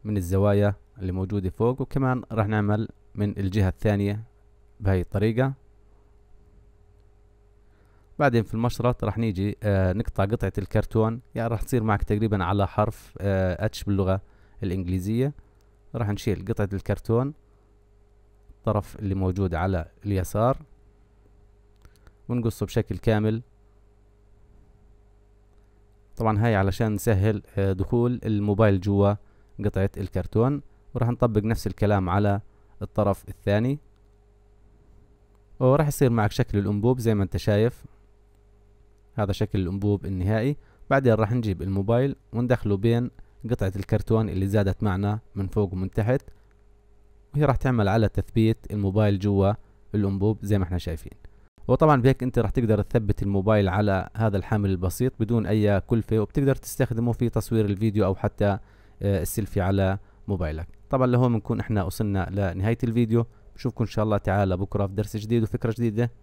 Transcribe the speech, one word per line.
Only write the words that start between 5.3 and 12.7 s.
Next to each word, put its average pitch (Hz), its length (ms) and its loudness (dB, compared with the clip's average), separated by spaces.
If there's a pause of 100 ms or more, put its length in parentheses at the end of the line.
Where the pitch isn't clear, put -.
بعدين 120 240 4
في - 100 -8
المشرط 120 500 -2
راح 104 140 -4
نيجي، 104 460 -2
آه، 95 300 2
نقطع 101 320 -2
قطعة 101 320 -2
الكرتون، 110 640 0 (140)
يعني 113 140 -4
راح 113 120 -4
تصير 117 220 0
معك 107 200 2
تقريبًا 104 400 0
على 98 240 2
حرف، - 540 -2